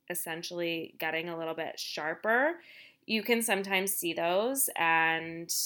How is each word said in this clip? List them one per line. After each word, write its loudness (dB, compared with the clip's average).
essentially -4
getting -2
a -6
little -4
bit -6
sharper, 0
you 2
can 4
sometimes 2
see -2
those, 2
and 2